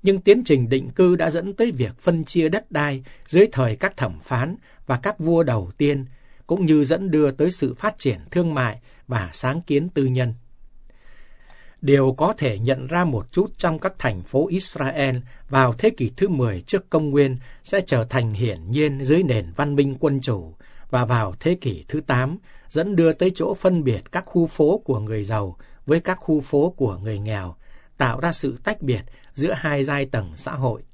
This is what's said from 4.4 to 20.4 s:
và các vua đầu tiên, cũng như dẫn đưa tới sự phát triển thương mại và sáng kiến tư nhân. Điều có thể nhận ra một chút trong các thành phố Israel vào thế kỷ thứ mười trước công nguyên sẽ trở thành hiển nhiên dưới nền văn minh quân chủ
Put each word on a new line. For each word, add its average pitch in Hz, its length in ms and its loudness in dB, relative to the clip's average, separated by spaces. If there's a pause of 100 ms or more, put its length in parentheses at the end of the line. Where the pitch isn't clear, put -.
và 151 160 0
các 208 160 -2
vua 165 240 4
đầu 110 340 0
tiên, 143 300 0 (440)
cũng 185 160 2
như 151 180 6
dẫn 180 260 0
đưa 151 200 4
tới 147 200 0
sự 127 240 -2
phát 208 240 -4
triển 104 220 -2 (100)
thương 170 240 0
mại 123 260 -2 (280)
và 101 240 -2
sáng 160 300 -4
kiến 151 260 0
tư 143 160 0
nhân. 127 300 0 (1500)
Điều 135 320 4
có 175 260 0
thể 113 200 -2
nhận 131 280 -2
ra 175 180 0
một 123 280 -2
chút 190 260 0
trong 160 200 0
các 190 200 -4
thành 101 240 -2
phố 139 260 0
Israel 139 680 -2 (320)
vào 131 240 4
thế 214 180 2
kỷ 123 260 -4
thứ 196 120 2
mười 120 320 0
trước - 300 -4
công 151 200 0
nguyên 135 260 4 (280)
sẽ 196 160 0
trở 127 240 0
thành 120 260 0
hiển 98 400 -4
nhiên 143 340 0
dưới 156 180 4
nền 110 340 0
văn 143 180 0
minh 139 260 2
quân 139 200 2
chủ 95 340 -4 (360)